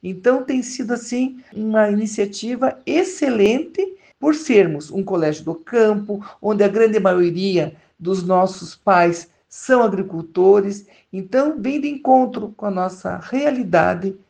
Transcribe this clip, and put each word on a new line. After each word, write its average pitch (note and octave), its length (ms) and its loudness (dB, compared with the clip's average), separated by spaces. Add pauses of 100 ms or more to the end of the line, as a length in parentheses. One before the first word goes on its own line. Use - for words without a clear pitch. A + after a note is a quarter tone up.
Então, B3 420 0
tem B3+ 200 -4
sido, A#3+ 300 -8
assim, B3 480 -4 (120)
uma G#3+ 360 0
iniciativa G#3+ 960 -2
excelente D4 1080 0 (220)
por C4+ 160 2
sermos D#3+ 560 2
um G3 140 -6
colégio E3 400 -2
do E3 100 -6
campo, G#3 720 0 (160)
onde G#3 220 0
a G3+ 60 4
grande G#3+ 320 2
maioria F3+ 720 0 (240)
dos F#3 240 -4
nossos F#3 520 0
pais F3 540 2 (200)
são B3 340 0
agricultores. G3 1040 0 (240)
Então, C4 480 -2
vem C4+ 220 -4
de D4 80 -4
encontro C4 680 0
com - 100 -10
a G3+ 60 -2
nossa F#3 460 -6
realidade F#3+ 1000 0 (140)